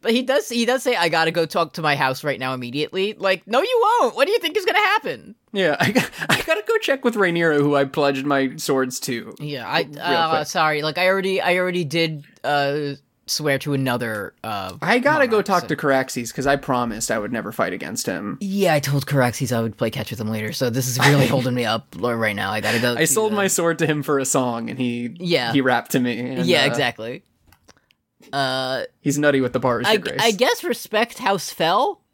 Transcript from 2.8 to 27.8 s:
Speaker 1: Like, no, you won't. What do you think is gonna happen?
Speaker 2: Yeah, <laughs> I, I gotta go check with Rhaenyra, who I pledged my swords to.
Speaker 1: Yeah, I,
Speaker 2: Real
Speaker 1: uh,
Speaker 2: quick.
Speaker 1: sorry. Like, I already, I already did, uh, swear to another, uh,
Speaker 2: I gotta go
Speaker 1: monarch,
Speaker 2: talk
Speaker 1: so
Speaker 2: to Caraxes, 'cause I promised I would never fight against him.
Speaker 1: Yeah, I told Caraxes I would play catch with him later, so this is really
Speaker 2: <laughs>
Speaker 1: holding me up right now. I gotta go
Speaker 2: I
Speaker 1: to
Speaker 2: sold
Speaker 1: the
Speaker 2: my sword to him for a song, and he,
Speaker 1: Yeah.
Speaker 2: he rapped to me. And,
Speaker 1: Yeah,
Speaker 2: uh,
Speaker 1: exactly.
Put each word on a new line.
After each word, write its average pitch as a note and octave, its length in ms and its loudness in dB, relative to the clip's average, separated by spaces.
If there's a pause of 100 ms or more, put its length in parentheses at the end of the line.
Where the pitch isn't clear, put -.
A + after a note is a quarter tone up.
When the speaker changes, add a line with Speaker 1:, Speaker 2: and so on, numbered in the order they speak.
Speaker 1:
Like, F#3+ 300 -2
no, A#3+ 140 2
you A#4+ 200 2 (200)
won't. - 160 0
What - 100 4
do G4 60 0
you A#4 60 2
think E4 180 -2
is F#4+ 80 -2
gonna F4 120 2
happen? F#4+ 560 0 (200)
Speaker 2:
Yeah, F3+ 240 2
<laughs> - 20 -8
I, - 60 2 (440)
I - 120 2
gotta E4+ 260 -2
go A4+ 120 2
check - 260 -2
with A3+ 100 2
Rhaenyra, E3+ 440 2
who C#3+ 160 4
I C#3 100 4
pledged C#3 400 0
my C#3 320 0
swords C3 440 0
to. A2+ 380 -8
Speaker 1:
Yeah, C#3+ 260 -8
I, D#3 180 0
Speaker 2:
Real D3 180 -10
Speaker 1:
uh, E3 340 0
Speaker 2:
quick. D3+ 120 -2
Speaker 1:
sorry. D#3 340 0
Like, D3+ 160 -4
I F3+ 100 2
already, F#3+ 340 0
I F3+ 160 2
already F3+ 280 0
did, D#3 400 -2 (180)
uh, C#3+ 520 0 (320)
swear C#3+ 320 0
to D3 140 -4
another, A#2+ 600 -2 (100)
uh, G2 380 -6
Speaker 2:
I G#3+ 180 2
gotta C#4+ 260 2
go A3 120 0
Speaker 1:
monarch, G3+ 80 2
Speaker 2:
talk F3+ 160 2
Speaker 1:
so A#2 60 -10
Speaker 2:
to D#3 100 -2
Caraxes, C3 560 0
'cause C3+ 140 -4
I C#3 100 2
promised A#2+ 520 -2
I A2 80 0
would G#2 140 -4
never A2+ 220 -6
fight F2+ 180 -2
against - 340 -8
him. F#2 360 -4
Speaker 1:
Yeah, G3 320 2
I D3 80 2
told C#3 240 0
Caraxes B2 500 0
I A#2 60 0
would A2+ 160 -4
play A2+ 120 0
catch A2 220 -6
with A2 80 -10
him A2 80 -4
later, A2 240 -4
so C3 180 -2
this B2+ 200 -2
is A#2+ 100 -4
really C#3 280 6
Speaker 2:
<laughs> C#3 80 0
Speaker 1:
holding B2+ 200 0
me B2 80 0
up A2 220 -2 (120)
right A2+ 380 -2
now. G2 160 -2
I G#2+ 80 -2
gotta A2 220 0
go B2 140 2
Speaker 2:
I D#3+ 100 4
Speaker 1:
to - 20 2
Speaker 2:
sold A3 240 2
Speaker 1:
the G#3+ 60 0
Speaker 2:
my G3 100 2
sword E3+ 320 0
to E3+ 80 2
him D3+ 160 0
for D3 160 0
a C3 60 -2
song, A#2+ 440 0
and A2+ 80 -8
he, A#2+ 400 -4
Speaker 1:
Yeah. C3+ 360 0
Speaker 2:
he C#3 80 4
rapped B2 320 2
to C3+ 80 4
me. A#2+ 180 0
And, B2+ 260 -4
Speaker 1:
Yeah, E3 180 4
Speaker 2:
uh, C#3 40 4
Speaker 1:
exactly. B2 560 -2 (1080)